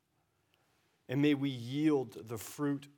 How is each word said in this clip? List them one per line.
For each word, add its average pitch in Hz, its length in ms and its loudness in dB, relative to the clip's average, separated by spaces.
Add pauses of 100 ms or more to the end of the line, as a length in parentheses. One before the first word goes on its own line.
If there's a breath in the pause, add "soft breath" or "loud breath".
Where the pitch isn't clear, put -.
(1080)
And 135 140 0
may 147 140 6
we 139 160 -2
yield 131 640 0
the 110 240 -10
fruit 143 500 -4 (100)